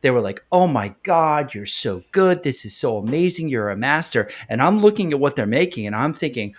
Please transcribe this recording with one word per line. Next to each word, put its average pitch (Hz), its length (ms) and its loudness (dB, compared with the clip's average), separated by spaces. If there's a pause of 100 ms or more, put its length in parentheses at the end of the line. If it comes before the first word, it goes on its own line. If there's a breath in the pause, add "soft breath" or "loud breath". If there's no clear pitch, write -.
They 135 120 2
were 120 100 4
like, 98 300 -6
Oh 180 160 6
my 101 360 0
God, 156 500 2
you're 101 120 -10
so 98 460 -4
good. 185 320 2
This 135 220 -4
is 104 100 -10
so 117 220 -2
amazing. 160 520 0
You're 110 200 -2
a 98 80 -4
master. 135 520 0 (180 loud breath)
And 113 140 -2
I'm 190 180 4
looking 208 320 4
at 143 80 0
what 139 160 0
they're 113 100 -2
making 120 420 -2
and 104 80 -6
I'm 143 180 0
thinking 120 460 -6